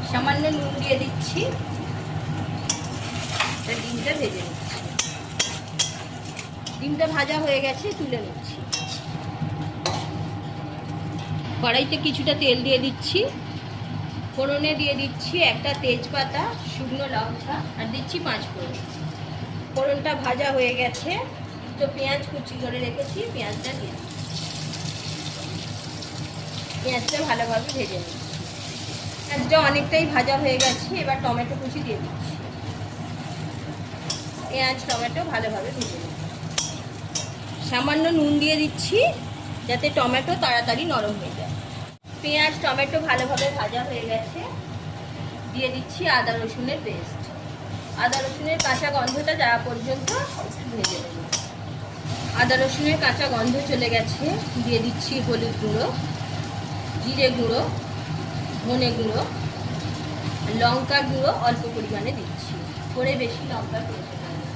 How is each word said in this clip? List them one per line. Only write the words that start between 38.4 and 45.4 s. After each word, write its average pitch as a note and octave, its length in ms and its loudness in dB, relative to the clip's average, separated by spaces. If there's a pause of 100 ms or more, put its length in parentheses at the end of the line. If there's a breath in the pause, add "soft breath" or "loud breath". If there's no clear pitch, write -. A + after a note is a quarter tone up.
দিয়ে D#4 200 6
দিচ্ছি, - 360 2 (720)
যাতে B3 180 2 (100)
টমেটো C4 360 4 (100)
তাড়াতাড়ি A#3+ 400 4 (100)
নরম G#3 280 2
হয়ে - 180 -4
যায়। D#3 140 -4 (680)
পেঁয়াজ D4+ 320 4 (100)
টমেটো C4+ 340 2 (100)
ভালোভাবে B3+ 400 4 (120)
ভাজা G#3+ 280 0
হয়ে A#3 240 -2
গেছে, A3+ 280 -2 (1120)